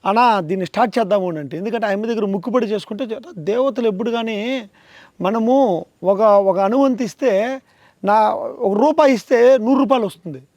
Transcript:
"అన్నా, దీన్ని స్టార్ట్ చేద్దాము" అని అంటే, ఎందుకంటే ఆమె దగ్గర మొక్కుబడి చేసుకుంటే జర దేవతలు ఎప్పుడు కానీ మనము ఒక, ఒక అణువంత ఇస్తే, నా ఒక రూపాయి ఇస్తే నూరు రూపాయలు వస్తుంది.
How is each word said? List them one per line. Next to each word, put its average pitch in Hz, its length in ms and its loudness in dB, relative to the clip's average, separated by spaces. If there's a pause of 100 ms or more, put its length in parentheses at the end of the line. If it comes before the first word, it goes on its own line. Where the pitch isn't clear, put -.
"అన్నా, 220 340 4
దీన్ని 175 260 -4
స్టార్ట్ 226 320 -2
చేద్దాము" 190 300 0
అని 160 100 -6
అంటే, 143 180 -10
ఎందుకంటే 220 300 -4
ఆమె 202 200 -2
దగ్గర 226 180 -2
మొక్కుబడి 202 420 -2
చేసుకుంటే 208 400 -6
జర 214 120 -10 (200)
దేవతలు 233 480 -2
ఎప్పుడు 214 240 -2
కానీ 226 580 -6 (520)
మనము 220 680 0 (180)
ఒక, 196 160 2
ఒక 202 380 4
అణువంత 247 440 2
ఇస్తే, 233 600 -2 (420)
నా 214 260 2
ఒక 202 480 -4
రూపాయి 294 340 4
ఇస్తే 247 460 4
నూరు 247 200 2
రూపాయలు 247 280 2
వస్తుంది. 151 320 -12 (180)